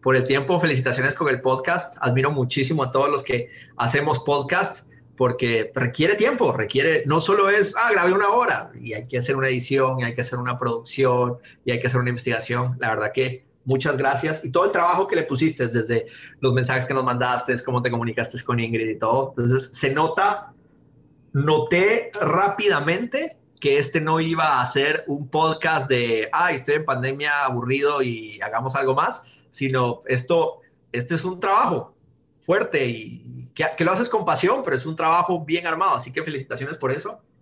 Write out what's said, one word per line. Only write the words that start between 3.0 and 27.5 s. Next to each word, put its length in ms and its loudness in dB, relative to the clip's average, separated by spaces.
los 140 -2
que 260 -4
hacemos 420 0
podcast 680 -2
porque 600 0
requiere 400 0
tiempo, 360 2
requiere, 540 0
no 140 4
solo 300 4
es, 260 2
"Ah, 160 2
grabé 220 4
una 160 2
hora", 420 0
y 120 -10
hay 140 -10
que 120 -4
hacer 160 0
una 120 0
edición, 520 0
y 40 -2
hay 120 -4
que 60 -4
hacer 180 -6
una 180 -4
producción, 800 0
y 80 -2
hay 80 -2
que 60 -6
hacer 160 2
una 80 0
investigación. 720 -2
La 100 -2
verdad 240 -2
que 320 -2
muchas 320 0
gracias. 480 -2
Y 80 -8
todo 140 2
el 60 2
trabajo 360 2
que 80 -2
le 80 0
pusiste, 440 0
desde 400 0
los 140 2
mensajes 340 0
que 80 -2
nos 100 0
mandaste, 580 0
cómo 200 -2
te 80 4
comunicaste 520 0
con 160 0
Ingrid 300 0
y 80 -4
todo. 400 2
Entonces, 420 2
se 140 0
nota, 580 0
noté 800 2
rápidamente 1160 0
que 160 4
este 240 0
no 180 0
iba 440 2
a 40 -2
ser 380 0
un 240 -6
podcast 580 0
de, 460 2
"Ay, 220 2
estoy 200 0
en 100 -2
pandemia, 600 0
aburrido 560 0